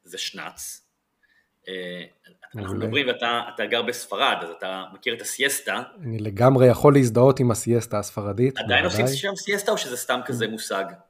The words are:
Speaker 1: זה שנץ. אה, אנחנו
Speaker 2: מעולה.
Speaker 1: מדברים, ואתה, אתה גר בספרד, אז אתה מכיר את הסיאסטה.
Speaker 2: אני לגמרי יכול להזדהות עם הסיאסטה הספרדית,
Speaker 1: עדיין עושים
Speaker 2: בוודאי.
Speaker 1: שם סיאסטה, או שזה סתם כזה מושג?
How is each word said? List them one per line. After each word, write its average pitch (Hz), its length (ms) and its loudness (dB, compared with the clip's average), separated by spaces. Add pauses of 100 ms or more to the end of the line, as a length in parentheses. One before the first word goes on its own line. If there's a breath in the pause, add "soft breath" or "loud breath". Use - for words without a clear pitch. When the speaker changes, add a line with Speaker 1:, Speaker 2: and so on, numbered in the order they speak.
Speaker 1:
זה 92 140 -16
שנץ. - 680 -12 (800)
אה, 95 60 -12 (800)
אנחנו 98 140 -8
Speaker 2:
מעולה. 101 160 -4
Speaker 1:
מדברים, 127 220 0
ואתה, 117 340 -2 (140)
אתה 110 100 -4
גר 113 160 -2
בספרד, 113 600 -2
אז 85 80 -10
אתה 95 340 -10 (100)
מכיר 113 200 -6
את 117 80 -10
הסיאסטה. 123 600 -4 (220)
Speaker 2:
אני 113 160 -6
לגמרי 117 480 6
יכול 139 260 8
להזדהות 131 460 6
עם 123 120 4
הסיאסטה 110 480 0
הספרדית, 104 580 -2
Speaker 1:
עדיין 117 280 2
עושים 113 140 0
Speaker 2:
בוודאי. 135 180 0
Speaker 1:
שם 196 180 -6
סיאסטה, 202 360 -2
או 202 60 0
שזה 127 200 -8
סתם 127 280 -2
כזה 117 220 -4
מושג? 107 360 -6 (260)